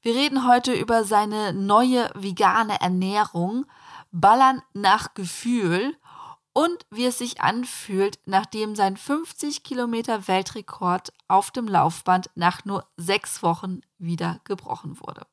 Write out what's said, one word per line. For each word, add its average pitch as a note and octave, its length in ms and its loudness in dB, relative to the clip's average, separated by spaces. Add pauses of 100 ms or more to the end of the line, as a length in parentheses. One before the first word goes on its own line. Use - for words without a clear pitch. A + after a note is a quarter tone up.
Wir A#3 140 0
reden C4+ 320 2
heute B3 240 6
über A3+ 320 2
seine G#3 480 0
neue A3+ 640 4
vegane G3+ 680 0
Ernährung, F#3+ 840 -2 (440)
Ballern A#3+ 520 6 (120)
nach G3+ 400 2
Gefühl – G#3 840 -2 (560)
und E4+ 380 0
wie A#3 160 -2
es B3 100 0
sich A#3+ 240 -6
anfühlt, G3+ 880 -2
nachdem G#3+ 480 -2
sein G3 220 0
fünfzig D4 680 -6
Kilometer A#3 640 -4
Weltrekord F#3+ 840 -2 (160)
auf G3 240 2
dem A#3 160 -6
Laufband F3+ 680 0
nach F3 300 -2
nur G3+ 200 -6 (120)
sechs G3 480 -4
Wochen F3 380 -2 (160)
wieder E3+ 440 -4
gebrochen - 580 -10
wurde. - 320 -16